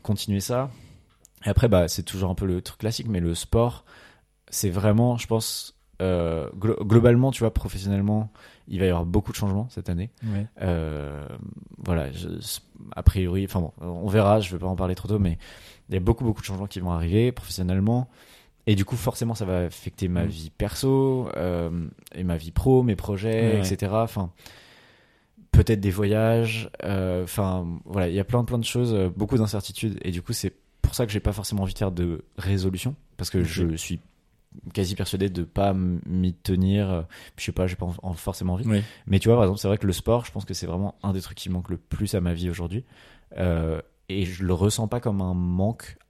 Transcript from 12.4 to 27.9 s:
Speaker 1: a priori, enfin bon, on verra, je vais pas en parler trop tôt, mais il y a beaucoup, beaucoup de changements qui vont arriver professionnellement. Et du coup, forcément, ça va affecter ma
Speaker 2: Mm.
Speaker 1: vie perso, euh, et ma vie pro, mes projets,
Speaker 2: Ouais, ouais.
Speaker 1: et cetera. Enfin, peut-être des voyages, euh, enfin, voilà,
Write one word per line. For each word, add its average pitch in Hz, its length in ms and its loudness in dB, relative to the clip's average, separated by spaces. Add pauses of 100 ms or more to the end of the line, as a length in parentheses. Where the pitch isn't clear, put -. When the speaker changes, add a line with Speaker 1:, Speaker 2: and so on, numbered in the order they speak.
Speaker 1:
a 87 60 -8
priori, 95 420 2
enfin 95 160 -2
bon, 80 200 -4
on 87 280 -6
verra, 104 320 6
je 90 120 -4
vais 87 60 -6
pas 87 100 -4
en 92 80 -2
parler 92 180 0
trop - 140 -10
tôt, 107 100 2
mais 90 180 2 (540)
il - 40 -4
y 95 40 2
a - 20 0
beaucoup, 113 240 0
beaucoup 110 160 0
de - 60 -12
changements 98 220 -6
qui - 120 -8
vont 90 120 -2
arriver 90 400 2
professionnellement. 101 760 0 (580)
Et 107 100 6
du 98 100 2
coup, 123 100 -4
forcément, 117 380 -2
ça 107 100 -6
va 92 140 0
affecter 87 500 -4
ma 87 160 0
Speaker 2:
Mm. 82 40 0
Speaker 1:
vie 80 280 -8
perso, 135 800 0
euh, 85 500 -2 (280)
et 87 100 -6
ma 85 140 0
vie 80 140 -10
pro, 127 300 4
mes 113 140 2
projets, 101 320 -4 (200)
Speaker 2:
Ouais, 110 60 4
ouais. 104 60 2
Speaker 1:
et 92 40 0
cetera. 101 400 0
Enfin, 98 260 -4 (1200)
peut-être 104 300 6
des 98 100 2
voyages, 110 800 2 (140)
euh, 92 400 0
enfin, 92 420 -2 (180)
voilà, 90 240 0